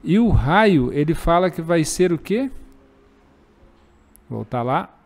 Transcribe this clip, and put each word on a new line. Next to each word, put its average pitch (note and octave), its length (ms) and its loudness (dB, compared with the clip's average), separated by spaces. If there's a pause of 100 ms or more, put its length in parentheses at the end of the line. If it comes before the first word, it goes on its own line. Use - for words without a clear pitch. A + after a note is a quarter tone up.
E F3+ 160 2
o A#3 120 2
raio, D#3 640 2
ele D3 220 -2
fala E3+ 360 0
que E3+ 100 -12
vai E3 240 0
ser F3+ 280 0
o D#3+ 60 -2
quê? B3+ 320 -4 (1800)
Voltar A2+ 340 -8
lá. C#3+ 320 -4 (120)